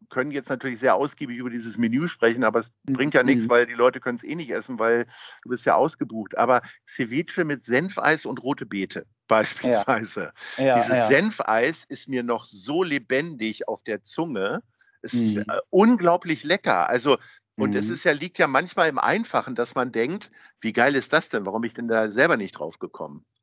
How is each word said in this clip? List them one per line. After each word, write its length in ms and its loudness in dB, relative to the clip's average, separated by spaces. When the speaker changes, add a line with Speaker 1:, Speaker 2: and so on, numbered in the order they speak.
Speaker 1:
können 200 -4
jetzt 180 -8
natürlich 320 -6
sehr 140 4
ausgiebig 440 -4
über 120 -8
dieses 260 -8
Menü 320 0
sprechen, 360 2
aber 160 2
es 120 -8
Speaker 2:
Mhm. 60 -2
Speaker 1:
bringt 200 0
ja 80 6
nichts, 220 4
Speaker 2:
Mhm. 40 0
Speaker 1:
weil 180 6
die 80 -8
Leute 260 2
können's 240 -6
eh 120 -8
nicht 140 -10
essen, 280 -6
weil 280 2
du 80 -12
bist 160 -4
ja 80 4
ausgebucht. 640 -2
Aber 240 4
Ceviche 560 -4
mit 200 -6
Senfeis 600 0
und 160 -8
rote 240 -4
Beete 400 -8
Speaker 2:
Ja. 280 2
Speaker 1:
<laughs> 60 0
beispielsweise. 360 -8
Speaker 2:
Ja, 80 0
Speaker 1:
Dieses 200 2
Speaker 2:
ja. 120 2
Speaker 1:
Senfeis 840 0
ist 200 -14
mir 140 -2
noch 220 -4
so 380 -4
lebendig 840 -4
auf 160 -6
der 180 -6
Zunge. 600 -4
Es 160 -4
ist, 180 2
Speaker 2:
Mhm. 120 -4
Speaker 1:
äh, 100 -4
unglaublich 760 4
lecker. 440 0
Also, 300 2
und 180 0
es 140 -2
Speaker 2:
Mhm. 20 -4
Speaker 1:
ist 140 -8
ja, 80 4
liegt 260 -6
ja 80 4
manchmal 420 0
im 100 -2
Einfachen, 560 -2
dass 200 -4
man 180 -2
denkt, 380 -4
„Wie 120 -4
geil 220 4
ist 180 -2
das 160 2
denn? 180 -4
Warum 160 -4
bin 60 -4
ich 60 -18
denn 140 -6
da 220 2
selber 260 2
nicht 160 -4
drauf 260 -10
gekommen?“ 480 -12